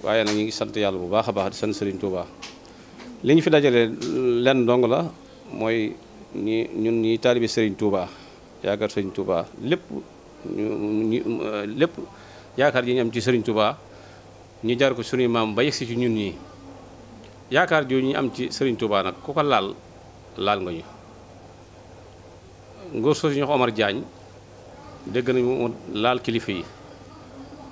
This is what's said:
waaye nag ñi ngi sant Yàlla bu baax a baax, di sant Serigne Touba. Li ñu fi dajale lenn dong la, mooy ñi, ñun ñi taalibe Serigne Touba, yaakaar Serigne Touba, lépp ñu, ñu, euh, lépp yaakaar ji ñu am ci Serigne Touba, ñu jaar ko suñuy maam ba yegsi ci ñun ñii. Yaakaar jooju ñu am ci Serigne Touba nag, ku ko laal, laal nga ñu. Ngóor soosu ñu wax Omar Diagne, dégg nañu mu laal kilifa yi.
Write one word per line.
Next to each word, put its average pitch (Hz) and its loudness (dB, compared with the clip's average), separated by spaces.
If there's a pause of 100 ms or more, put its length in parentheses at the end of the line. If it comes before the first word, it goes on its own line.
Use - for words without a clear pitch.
waaye 110 2
nag 104 0
ñi 107 2
ngi 113 -2
sant 107 -6
Yàlla 98 0
bu 87 -6
baax 110 2
a 120 -2
baax, 98 0
di 98 -12
sant 107 -2
Serigne 98 -4
Touba. 92 -4 (960)
Li 131 4
ñu 165 8
fi 175 2
dajale 135 6 (560)
lenn 131 4
dong 123 6
la, 151 2 (460)
mooy 110 -2 (400)
ñi, 110 -2
ñun 113 0
ñi 113 2
taalibe 120 2
Serigne 107 0
Touba, 98 0 (560)
yaakaar 104 -2
Serigne 98 -4
Touba, 90 -2 (160)
lépp 147 -2 (640)
ñu, 104 -4 (460)
ñu, 120 0 (240)
euh, 107 -4
lépp 120 0 (640)
yaakaar 127 4
ji 123 0
ñu 127 2
am 117 0
ci 117 -2
Serigne 117 2
Touba, 110 2 (840)
ñu 117 2
jaar 135 4
ko 113 -6
suñuy 127 2
maam 113 2
ba 120 2
yegsi 143 -2
ci 117 -4
ñun 120 2
ñii. 101 -2 (1160)
Yaakaar 156 4
jooju 131 2
ñu 139 0
am 131 0
ci - -4
Serigne 127 0
Touba 104 0
nag, 92 -4
ku - -10
ko 151 0
laal, 113 2 (640)
laal 98 0
nga 90 -6
ñu. 82 -10 (2000)
Ngóor 139 2
soosu 151 0
ñu 143 0
wax 135 0
Omar 123 4
Diagne, 107 0 (1000)
dégg 120 -2
nañu 127 2 (120)
mu 120 0 (240)
laal 113 0
kilifa 113 -2
yi. 87 -4 (1080)